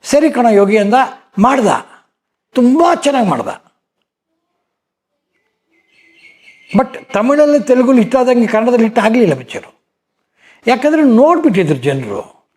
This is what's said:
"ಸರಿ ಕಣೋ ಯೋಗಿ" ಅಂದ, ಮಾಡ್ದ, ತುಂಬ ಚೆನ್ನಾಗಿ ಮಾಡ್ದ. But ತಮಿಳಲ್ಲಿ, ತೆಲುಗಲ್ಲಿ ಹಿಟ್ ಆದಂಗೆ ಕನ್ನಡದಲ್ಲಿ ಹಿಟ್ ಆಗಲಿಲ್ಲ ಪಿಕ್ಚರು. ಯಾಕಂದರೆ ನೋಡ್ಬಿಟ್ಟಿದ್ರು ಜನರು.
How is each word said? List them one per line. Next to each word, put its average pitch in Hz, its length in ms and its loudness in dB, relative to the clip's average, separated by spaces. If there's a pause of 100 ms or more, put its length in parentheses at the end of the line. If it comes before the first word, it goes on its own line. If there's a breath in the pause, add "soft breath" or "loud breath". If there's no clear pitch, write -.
"ಸರಿ 294 280 0
ಕಣೋ 240 180 0
ಯೋಗಿ" 202 300 2
ಅಂದ, 208 160 0 (440)
ಮಾಡ್ದ, 247 280 0 (840)
ತುಂಬ 262 300 2 (200)
ಚೆನ್ನಾಗಿ 269 260 -2
ಮಾಡ್ದ. 135 200 -4 (3250)
But - 360 -4
ತಮಿಳಲ್ಲಿ, 285 480 2
ತೆಲುಗಲ್ಲಿ 247 420 2
ಹಿಟ್ 233 140 -2
ಆದಂಗೆ 247 300 0
ಕನ್ನಡದಲ್ಲಿ 226 380 0
ಹಿಟ್ 226 140 -2
ಆಗಲಿಲ್ಲ 220 360 0
ಪಿಕ್ಚರು. - 480 -16 (840 soft breath)
ಯಾಕಂದರೆ 302 360 0
ನೋಡ್ಬಿಟ್ಟಿದ್ರು 240 760 2
ಜನರು. 127 800 -8